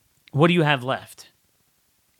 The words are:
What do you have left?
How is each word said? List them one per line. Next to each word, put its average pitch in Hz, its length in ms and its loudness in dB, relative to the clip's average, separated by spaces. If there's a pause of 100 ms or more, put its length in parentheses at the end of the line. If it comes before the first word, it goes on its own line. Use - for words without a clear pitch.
(320)
What 151 160 4
do 175 60 0
you 165 100 2
have 143 200 -2
left? 113 460 -10 (880)